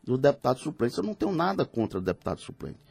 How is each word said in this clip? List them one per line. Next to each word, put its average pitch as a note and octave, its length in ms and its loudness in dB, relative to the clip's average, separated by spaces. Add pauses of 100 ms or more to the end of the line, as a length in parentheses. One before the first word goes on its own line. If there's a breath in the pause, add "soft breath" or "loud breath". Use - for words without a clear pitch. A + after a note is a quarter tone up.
do B2 140 0
deputado C3+ 420 4
suplente. B2+ 380 -2
Eu - 60 0
não G#3 100 -2
tenho G3+ 180 -2
nada F3+ 340 0
contra G#2 340 -2
o - 20 -4
deputado F2+ 400 -2
suplente. - 380 -14 (120)